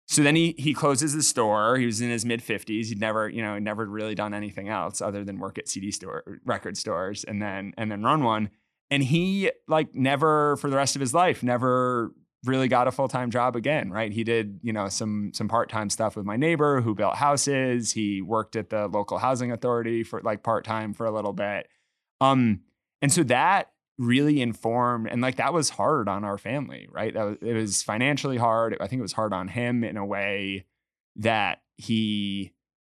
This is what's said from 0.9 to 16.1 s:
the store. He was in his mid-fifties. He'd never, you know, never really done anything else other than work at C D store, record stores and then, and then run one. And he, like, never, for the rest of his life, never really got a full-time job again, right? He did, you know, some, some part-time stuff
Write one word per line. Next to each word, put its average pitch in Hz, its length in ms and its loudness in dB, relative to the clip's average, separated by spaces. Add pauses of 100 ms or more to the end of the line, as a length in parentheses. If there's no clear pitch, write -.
the 151 80 0
store. 110 540 2
He 123 100 2
was 110 120 -2
in 120 100 -2
his 117 140 -2
mid-fifties. 113 680 -4
He'd 104 100 -6
never, 110 280 0
you 113 140 -6
know, 104 160 -4
never 107 280 -4
really 107 300 -6
done 104 200 -4
anything 101 340 -10
else 98 320 -4
other 101 220 -6
than 98 160 -10
work 98 180 -10
at - 100 -10
C - 120 -6
D 98 100 -6
store, - 560 -10
record 98 320 -4
stores 95 460 -4
and 104 180 -6
then, 98 340 -8
and 107 160 -4
then 104 120 -6
run 143 200 4
one. 110 280 0 (400)
And 143 120 2
he, 185 480 2 (160)
like, 156 280 2
never, 147 600 4
for 143 120 -4
the 135 80 0
rest 139 180 2
of 139 60 -4
his 127 140 0
life, 175 260 4
never 123 720 2 (320)
really 131 220 2
got 123 200 6
a 127 40 2
full-time 127 400 -2
job 123 240 2
again, 123 360 0
right? 107 220 -2
He 113 100 -2
did, 107 380 0
you 117 100 -2
know, 104 180 -2
some, 104 440 -4
some 107 160 -4
part-time 110 400 0
stuff 110 260 -2